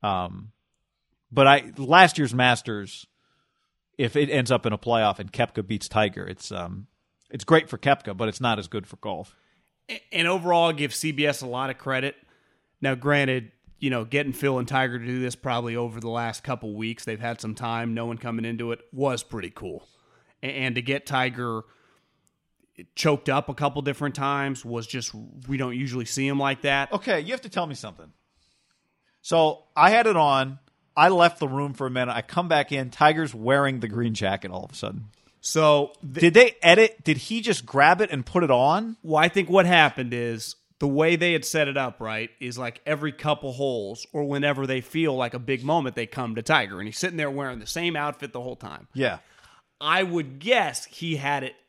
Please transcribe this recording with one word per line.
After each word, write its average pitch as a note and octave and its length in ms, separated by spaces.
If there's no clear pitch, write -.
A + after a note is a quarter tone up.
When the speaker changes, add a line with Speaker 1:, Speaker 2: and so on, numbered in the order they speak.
Speaker 1:
um, F#2+ 500
but C3+ 160
I, C3+ 300
last D#3+ 420
year's B2+ 140
Masters, A#2+ 720
if B2+ 180
it D3 140
ends B2+ 220
up B2 160
in G#2+ 60
a G2+ 40
playoff A2 400
and G2 160
Koepka A2+ 320
beats G2+ 240
Tiger, G2+ 380
it's, - 240
um, F#2+ 340
it's B2+ 120
great D#3+ 260
for B2 100
Koepka, C#3 360
but A2+ 140
it's G2+ 120
not A#2 180
as F2 80
good G#2 180
for - 120
golf. F#2+ 380
Speaker 2:
A-, A3 220
and E3+ 160
overall, E3+ 420
I E3 40
give C#3+ 200
C D#3 180
B C#3+ 140
S C#3+ 160
a C3+ 60
lot C3 240
of B2+ 80
credit. C3+ 360
Now, C3+ 120
granted, C3 580
you C#3 100
know, A#2+ 160
getting C#3 260
Phil C3 280
and A#2+ 80
Tiger C3 320
to A#2 60
do B2+ 160
this B2 140
probably A#2+ 400
over A#2+ 240
the A#2 100
last A#2 340
couple A#2 320
weeks, A2 280
they've A2 160
had A#2 220
some A2 140
time, A#2 380
no A#2 120
one A#2 120
coming A2+ 280
into A#2 260
it, A#2 80
was C3 300
pretty G2 260
cool. - 380
A-, - 20
and C3 300
to B2 60
get C3+ 240
Tiger B2 580
choked D3 320
up C#3+ 220
a C#3+ 40
couple C#3+ 280
different C#3 340
times C#3 480
was A#2 240
just, - 260
we C3+ 100
don't B2+ 180
usually B2+ 300
see C3+ 220
him C#3 120
like C3+ 220
that. C#3 320
Speaker 1:
Okay, F#3+ 280
you E3+ 100
have B3+ 100
to - 80
tell F#3 180
me C#3 80
something. E2+ 360
So D#3+ 420
I D#3 140
had A3+ 180
it G#3+ 80
on. C3+ 440
I D#3+ 140
left E3+ 300
the D3+ 80
room C#3 260
for C3+ 140
a - 40
minute. B2 240
I A#2 60
come F3 260
back D3+ 240
in. C3+ 180
Tiger's D#3 440
wearing C3 460
the A2+ 80
green A2+ 260
jacket G2 380
all F#2 120
of - 80
a - 40
sudden. G#2 300
Speaker 2:
So D3+ 500
th- C3+ 180
Speaker 1:
Did E3 160
they A#3+ 260
edit? G#3+ 420
Did D#3 140
he A3 240
just G#3 240
grab D3 340
it G#3 120
and C3+ 140
put F3+ 180
it C#3+ 80
on? E3+ 520
Speaker 2:
Well, D#3 140
I D#3 100
think F3 220
what F#3 160
happened D3 480
is A#2 420
the - 80
way D#3 280
they E3+ 180
had D#3 120
set D3+ 220
it C#3 100
up, B2+ 220
right, A2 300
is, B2 180
like, A#2+ 280
every D3 260
couple C#3+ 420
holes A#2+ 600
or D3 120
whenever C#3 420
they C3 140
feel D#3+ 340
like B2 180
a B2 60
big B2 240
moment, C#3+ 320
they A#2 100
come A2+ 300
to A#2 60
Tiger. A2 380
And G#2 80
he's G#2+ 120
sitting F3 180
there D3 140
wearing C3+ 280
the G#2+ 80
same E3+ 280
outfit D3 380
the B2 80
whole B2 140
time. E2 380
Speaker 1:
Yeah. A#2+ 260
Speaker 2:
I E3 220
would D#3 360
guess F3+ 460
he E3 300
had C#3 280
it. C3 120